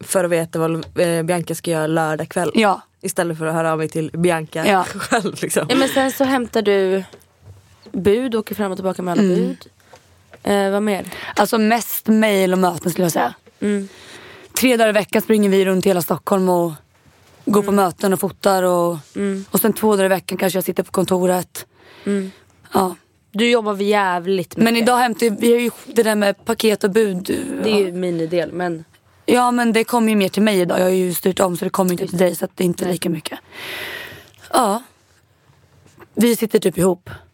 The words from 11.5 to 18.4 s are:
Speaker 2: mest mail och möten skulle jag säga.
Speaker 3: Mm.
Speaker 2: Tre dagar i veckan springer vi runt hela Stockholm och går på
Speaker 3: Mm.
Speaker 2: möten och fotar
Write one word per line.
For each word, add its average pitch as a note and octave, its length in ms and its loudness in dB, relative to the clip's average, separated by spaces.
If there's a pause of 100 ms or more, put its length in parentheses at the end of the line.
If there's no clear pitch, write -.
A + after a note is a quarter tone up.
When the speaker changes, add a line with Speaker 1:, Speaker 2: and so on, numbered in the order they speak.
Speaker 2:
mest G#3+ 480 0
mail G#3 460 4
och F#3 60 2
möten F3 320 0
skulle F3+ 140 -2
jag E3 80 0
säga. - 220 -2 (260)
Speaker 3:
Mm. G3+ 280 -4 (640)
Speaker 2:
Tre B3+ 240 2
dagar A3+ 120 4
i G#3+ 40 2
veckan G#3+ 300 0
springer G#3+ 280 2
vi F#3+ 140 4
runt F#3 220 0
hela F3+ 160 2
Stockholm F#3 460 0
och F3 240 0 (720)
går G#3 180 2
på G3+ 80 -4
Speaker 3:
Mm. G3+ 140 4
Speaker 2:
möten F#3 280 -2
och F3+ 80 -2
fotar F#3+ 420 0